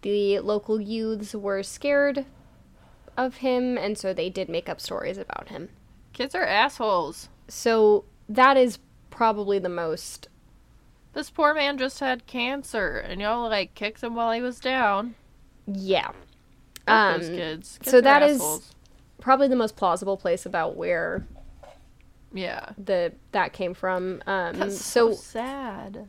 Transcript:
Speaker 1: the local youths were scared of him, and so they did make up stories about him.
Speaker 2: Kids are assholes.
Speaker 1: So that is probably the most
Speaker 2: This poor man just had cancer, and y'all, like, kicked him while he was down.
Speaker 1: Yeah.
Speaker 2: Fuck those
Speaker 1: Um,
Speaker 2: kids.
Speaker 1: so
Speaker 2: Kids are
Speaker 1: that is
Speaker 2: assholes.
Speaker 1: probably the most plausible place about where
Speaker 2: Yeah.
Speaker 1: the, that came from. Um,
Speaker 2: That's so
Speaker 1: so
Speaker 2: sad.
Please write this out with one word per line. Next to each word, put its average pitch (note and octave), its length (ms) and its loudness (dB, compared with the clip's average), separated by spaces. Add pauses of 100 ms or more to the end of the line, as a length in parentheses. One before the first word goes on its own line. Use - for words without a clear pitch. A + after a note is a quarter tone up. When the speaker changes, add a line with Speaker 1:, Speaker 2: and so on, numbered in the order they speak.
Speaker 1:
the G3+ 380 0
local G#3 420 -2
youths A3 540 -6
were G3+ 260 -4
scared C#4+ 640 0 (880)
of B3+ 220 -2
him, B3 400 0
and G#3 200 -2
so F#3+ 160 -4
they F3 180 -2
did F#3+ 180 -6
make E3+ 200 -4
up E3 120 -8
stories - 380 -6
about - 300 -12
him. - 200 -14 (440)
Speaker 2:
Kids C4+ 200 -8
are F4+ 120 -2
assholes. G3+ 840 0 (180)
Speaker 1:
So A3 580 4 (220)
that B3+ 300 6
is B3+ 220 2 (320)
probably G#3 480 0
the F3+ 100 -4
most E3+ 580 -8 (840)
Speaker 2:
This - 180 -8
poor D4 240 4
man C#4+ 240 0
just C4 200 -4
had B3+ 280 -2
cancer, B3 720 -4
and - 200 -10
y'all, A3+ 300 -2
like, G3+ 240 -2
kicked G#3+ 300 -8
him A#3 100 -6
while A#3 200 0
he A#3 80 -2
was B3 180 -6
down. A#3+ 560 0 (500)
Speaker 1:
Yeah. F#3+ 460 -2 (760)
Speaker 2:
Fuck G3+ 360 4
those E3 80 -8
Speaker 1:
Um, E3+ 60 -6
Speaker 2:
kids. E3 340 -8
Speaker 1:
so - 160 -20
Speaker 2:
Kids C4 100 0
are B3 60 12
Speaker 1:
that C#4 200 8
is D4 140 6
Speaker 2:
assholes. - 400 -4 (440)
Speaker 1:
probably C4 280 4
the B3+ 80 4
most A3 200 0
plausible F#3+ 400 0
place F#3+ 300 -2
about F3 300 -4
where F3 500 -2 (1080)
Speaker 2:
Yeah. - 460 -8
Speaker 1:
the, F#3 360 -2 (180)
that F#3 200 0
came F3+ 220 -6
from. F#3 540 -4
Um, F3+ 320 -4
Speaker 2:
That's G3+ 260 -4
so A#3 260 4
Speaker 1:
so G3+ 40 -2
Speaker 2:
sad. A3+ 920 -10